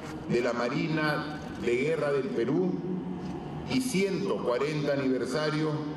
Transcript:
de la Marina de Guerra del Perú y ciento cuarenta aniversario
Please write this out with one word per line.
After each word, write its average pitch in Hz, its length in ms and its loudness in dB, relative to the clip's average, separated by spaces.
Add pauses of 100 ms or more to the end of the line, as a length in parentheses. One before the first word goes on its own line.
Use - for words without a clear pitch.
(280)
de 120 140 2
la 123 120 2
Marina 151 840 0 (220)
de 120 160 2
Guerra 147 340 2
del 135 180 0
Perú 151 440 2 (960)
y 127 80 2
ciento 143 640 0
cuarenta 143 500 2
aniversario 151 800 2 (260)